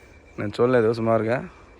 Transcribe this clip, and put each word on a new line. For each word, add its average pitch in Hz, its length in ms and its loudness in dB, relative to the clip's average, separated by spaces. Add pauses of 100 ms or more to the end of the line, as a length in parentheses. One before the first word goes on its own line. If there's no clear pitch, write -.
(380)
నేను 104 180 -8
చూడలేదు. 120 320 2 (100)
సుమారుగా 113 380 0 (440)